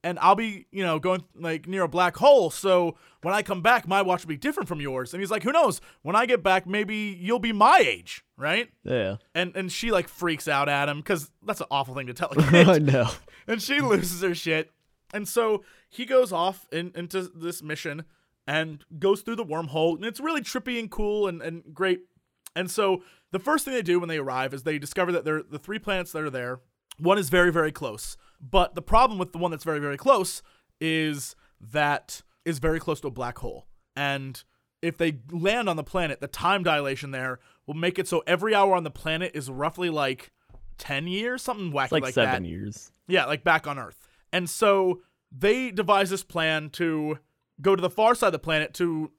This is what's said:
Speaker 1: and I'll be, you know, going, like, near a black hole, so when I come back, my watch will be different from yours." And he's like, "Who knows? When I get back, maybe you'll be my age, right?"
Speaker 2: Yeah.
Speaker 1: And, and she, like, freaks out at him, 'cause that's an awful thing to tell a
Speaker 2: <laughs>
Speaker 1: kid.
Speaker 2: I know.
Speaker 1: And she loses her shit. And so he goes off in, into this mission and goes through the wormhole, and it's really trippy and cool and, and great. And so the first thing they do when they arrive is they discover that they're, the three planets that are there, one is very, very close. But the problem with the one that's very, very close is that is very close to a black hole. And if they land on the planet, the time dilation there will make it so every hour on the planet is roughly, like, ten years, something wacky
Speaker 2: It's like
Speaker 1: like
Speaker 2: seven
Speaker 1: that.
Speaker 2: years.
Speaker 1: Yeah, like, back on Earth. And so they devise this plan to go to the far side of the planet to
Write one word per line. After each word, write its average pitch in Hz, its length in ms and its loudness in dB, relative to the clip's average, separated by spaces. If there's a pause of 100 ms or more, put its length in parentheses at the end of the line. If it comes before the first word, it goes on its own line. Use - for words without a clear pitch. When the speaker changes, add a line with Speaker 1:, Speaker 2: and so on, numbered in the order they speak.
Speaker 1:
and 175 160 -4
I'll 190 160 8
be, 214 340 -6
you 190 140 -6
know, 165 160 0
going, 185 240 0 (100)
like, 165 320 -6
near 185 160 -2
a 170 60 0
black 175 300 2
hole, 247 320 8
so 180 460 2 (260)
when 170 120 -2
I 208 80 2
come 185 200 -4
back, 226 260 4
my 196 140 2
watch 180 220 0
will 165 40 -14
be 156 80 -6
different 294 320 -4
from 160 140 -6
yours." 131 320 -6
And 180 60 -8
he's 196 120 -6
like, 214 100 -2
"Who 220 80 0
knows? 320 300 4 (220)
When 170 120 -4
I 226 120 4
get 240 180 2
back, 185 220 4
maybe 208 280 -2 (240)
you'll 202 220 0
be 226 120 -2
my 226 260 8
age, 113 440 0 (140)
right?" 175 320 -2 (160)
Speaker 2:
Yeah. 113 320 0 (180)
Speaker 1:
And, 175 220 -4
and 185 160 -6
she, 226 180 -4
like, 185 180 2
freaks 165 380 -4
out 143 220 0
at 143 200 0
him, 147 140 -6
'cause 160 300 -4 (120)
that's 208 160 -6
an 143 120 -6
awful 135 220 -2
thing 135 120 -8
to 123 80 -10
tell 165 160 -4
a 139 120 -2
Speaker 2:
<laughs> 139 80 4
Speaker 1:
kid. 170 180 10
Speaker 2:
I 180 100 8
know. 135 320 4 (380)
Speaker 1:
And 220 140 -2
she 285 180 0
loses 175 420 0
her 180 120 0
shit. 160 360 -4 (440)
And 208 140 -8
so 214 340 0 (260)
he - 160 -10
goes 254 280 4
off 185 400 -2
in, 175 240 -6
into 175 260 -6
this 170 400 -10
mission 151 420 -8 (440)
and 156 360 -4 (140)
goes 196 240 2
through 226 140 -6
the 226 80 -6
wormhole, 156 520 0
and 180 80 -10
it's 226 160 -8
really 311 220 -2
trippy 247 360 -6
and 220 120 -8
cool 208 380 -2
and, 170 120 -8
and 165 220 -10 (100)
great. 185 280 0 (560)
And 180 140 -4
so 190 320 0 (280)
the 190 80 -4
first 285 260 0
thing 269 100 -4
they 240 80 0
do 180 180 2
when 170 80 -8
they 160 100 -4
arrive 131 360 -4
is 135 100 -12
they 156 140 -2
discover 175 340 -2
that 175 120 0
they're, 156 180 -2
the - 160 -14
three 208 200 -8
planets 190 340 -4
that 156 100 -6
are 151 80 -4
there, 127 300 -8 (380)
one 175 200 4
is 175 120 -2
very, 175 220 6
very 160 180 2
close. 113 460 -10 (240)
But 175 340 2
the 180 80 -8
problem 226 380 4
with 180 120 -2
the 170 60 -10
one 175 140 0
that's 151 120 -10
very, 156 140 -2
very 143 180 -4
close - 460 2 (380)
is 156 560 -2 (240)
that 147 600 -2 (220)
is 160 140 -4
very 156 220 -2
close 151 200 -4
to 147 80 -8
a 127 40 -8
black 120 260 -10
hole. - 280 -10 (300)
And 139 460 -6 (400)
if 165 160 -4
they 160 200 0 (120)
land 196 380 -2
on 170 80 -2
the 151 80 -8
planet, 160 360 -4
the 139 80 -8
time 190 340 0
dilation 143 480 -2
there 127 280 -8 (280)
will 147 80 -10
make 175 240 -2
it 180 100 -4
so 165 180 0
every 185 280 2
hour 196 200 6
on 175 100 0
the 151 60 -6
planet 160 440 -6
is 139 160 -8
roughly, 160 400 -4
like, 139 420 -4 (440)
ten 143 300 -8
years, 220 360 -4
something 208 300 -6
wacky 139 120 0
Speaker 2:
It's 127 80 -4
like 156 100 2
Speaker 1:
like 127 120 -6
Speaker 2:
seven 127 280 2
Speaker 1:
that. 85 60 -8
Speaker 2:
years. 101 420 -12 (160)
Speaker 1:
Yeah, 175 200 2
like, 147 180 -4
back 165 220 2
on 143 120 -6
Earth. - 300 -16 (240)
And 175 180 -2
so 190 520 2 (280)
they 233 400 0
devise 196 400 2
this 190 140 -6
plan 156 460 -2
to 156 480 -4 (420)
go 196 160 4
to 185 40 -6
the 180 100 0
far 220 240 4
side 233 140 2
of 185 40 2
the 160 60 -4
planet 156 360 -2
to 156 440 -2